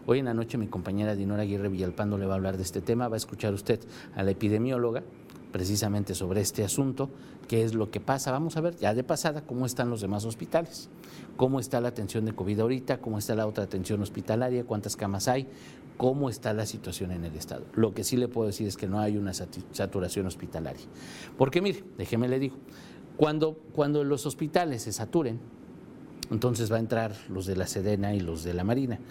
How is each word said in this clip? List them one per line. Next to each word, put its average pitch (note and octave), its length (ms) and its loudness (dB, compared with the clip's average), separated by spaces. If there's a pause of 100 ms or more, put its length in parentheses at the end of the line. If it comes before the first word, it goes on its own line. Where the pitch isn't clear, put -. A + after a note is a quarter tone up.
Hoy B2+ 140 6
en C3+ 60 0
la A#2 60 0
noche A2+ 260 0
mi G#2+ 100 0
compañera G2+ 480 0
Dinora G2+ 260 2
Aguirre G2+ 260 0
Villalpando G2 480 0
le G2 80 0
va F#2+ 100 2
a - 20 2
hablar F#2+ 200 2
de F#2 60 -2
este F#2 180 -2
tema. A#2 280 2
Va A2 80 0
a - 20 0
escuchar G#2+ 340 -2
usted G2+ 280 2 (340)
a G2 80 -2
la F#2+ 80 4
epidemióloga A2+ 720 2 (480)
precisamente G2+ 640 2
sobre F#2+ 260 0
este G#2 240 2
asunto, C3 460 0 (360)
qué A2+ 160 4
es A2+ 120 2
lo G#2+ 160 2
que G#2 100 -4
pasa. C3+ 320 0
Vamos D3+ 240 0
a D#3 60 0
ver E3+ 140 0
ya G#2 180 4
de B2 100 2
pasada D3+ 380 0
cómo B2+ 240 -2
están A#2+ 240 0
los A2+ 100 -2
demás G#2 240 0
hospitales, - 640 -2 (480)
cómo C3 240 4
está A#2+ 220 0
la B2 60 2
atención A2 360 -2
de A2 80 0
covid G2+ 280 0
ahorita, B2+ 420 2
cómo A2 160 -2
está G#2+ 160 0
la A2 120 2
otra G#2+ 180 -2
atención G2 360 -2
hospitalaria, A#2 640 0
cuántas G#2 320 -4
camas G2 320 -2
hay, C3 180 2 (520)
cómo C3 320 4
está A2 240 -2
la G#2+ 100 0
situación G2 480 -6
en E2+ 140 -4
el D#2 100 -8
estado. C#2 380 -8
Lo A2 180 6
que A2 100 -4
sí B2+ 140 2
le B2 120 4
puedo A2+ 180 0
decir G#2 200 0
es F#2+ 120 -2
que G#2 80 -4
no G2 120 0
hay G#2+ 200 2
una G2+ 140 -2
satu-, F#2 300 -8 (100)
saturación G2 520 0
hospitalaria. - 640 -6 (500)
Porque C3+ 240 6
mire, G3 240 0 (140)
déjeme A#2 300 2
le B2+ 100 2
digo, C3+ 180 -2 (640)
cuando, D#3 400 4 (160)
cuando D3 300 4
los C#3+ 200 2
hospitales D3+ 560 0
se A2 120 -4
saturen, A#2 460 0 (920)
entonces A2+ 420 2
va A2+ 40 4
a A2+ 40 4
entrar A2+ 340 0 (140)
los F#2 160 -4
de F#2+ 120 0
la F2+ 100 2
sedena G2+ 480 2
y G2+ 60 2
los E2 220 -2
de F2 120 -2
la F2+ 100 2
Marina. A#2+ 360 2 (100)